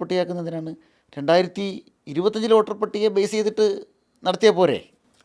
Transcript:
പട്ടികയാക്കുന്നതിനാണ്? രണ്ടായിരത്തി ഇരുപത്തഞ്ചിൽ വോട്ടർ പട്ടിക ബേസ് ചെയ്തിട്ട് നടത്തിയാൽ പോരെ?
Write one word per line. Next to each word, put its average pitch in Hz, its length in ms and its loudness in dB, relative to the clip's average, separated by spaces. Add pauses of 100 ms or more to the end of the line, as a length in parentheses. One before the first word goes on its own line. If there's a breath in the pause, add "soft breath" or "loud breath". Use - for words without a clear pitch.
പട്ടികയാക്കുന്നതിനാണ്? 170 720 -4 (460)
രണ്ടായിരത്തി 175 480 0 (480)
ഇരുപത്തഞ്ചിൽ 214 440 0
വോട്ടർ 214 240 0
പട്ടിക 214 260 -2 (100)
ബേസ് 196 200 0
ചെയ്തിട്ട് 214 280 0 (600)
നടത്തിയാൽ 185 320 4
പോരെ? 143 200 2 (460)